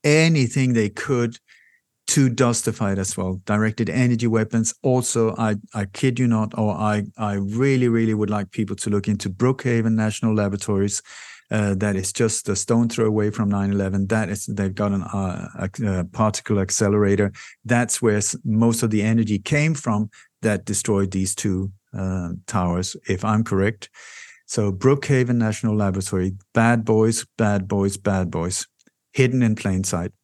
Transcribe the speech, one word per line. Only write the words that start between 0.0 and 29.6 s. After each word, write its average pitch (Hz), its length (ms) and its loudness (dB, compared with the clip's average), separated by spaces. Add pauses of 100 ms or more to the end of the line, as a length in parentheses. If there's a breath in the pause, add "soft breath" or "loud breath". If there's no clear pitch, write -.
anything 147 680 4
they 107 160 2
could 120 480 -2 (680 soft breath)
to 135 200 4
dustify 113 640 0
it 98 60 0
as 95 180 -4
well. 92 300 -4
Directed 107 420 0
energy 120 380 2
weapons. 113 560 0
Also, 120 540 0
I, 110 200 0 (160)
I 104 140 -4
kid 123 320 -2
you 127 100 2
not, 110 300 0
or 107 160 0
I, 107 300 0 (120)
I 104 180 -4
really, 123 540 0
really 113 240 2
would 104 160 0
like 104 220 -4
people 104 260 -4
to - 140 -6
look 101 180 0
into 101 220 -2
Brookhaven 117 640 0
National 110 400 0
Laboratories. 101 680 0 (500 loud breath)
Uh, 104 240 0
that 101 220 0
is 95 160 -4
just - 380 -2
a 101 40 0
stone 117 360 0
throw 117 160 0
away 107 240 2
from 104 180 -2
nine 98 240 0
eleven. 98 360 0
That 110 200 0
is, 107 160 -6
they've 98 300 -4
got 101 180 0
an, 98 120 -2
uh, 90 500 -4
a, 92 460 -4
a 87 40 -2
particle 107 540 0
accelerator. 101 760 2 (320 loud breath)
That's 120 380 0
where 107 160 2
s-, - 260 -4
most 117 380 2
of 113 80 0
the 107 120 0
energy 107 360 2
came 151 340 0
from 107 380 -2 (320 loud breath)
that 104 240 0
destroyed 98 440 0
these 95 240 -2
two 95 380 -2 (240)
uh, 92 340 -4 (160)
towers, 90 500 -2 (120)
if 95 160 -2
I'm 110 200 2
correct. 101 460 -2 (560 loud breath)
So 101 260 -2
Brookhaven 127 640 2
National 110 400 0
Laboratory, 95 580 0 (200)
bad 117 300 4
boys, 113 420 2 (100)
bad 104 320 0
boys, 98 280 0
bad 95 340 0
boys, 87 360 -4 (460)
hidden 127 300 2
in 110 120 2
plain 95 300 -2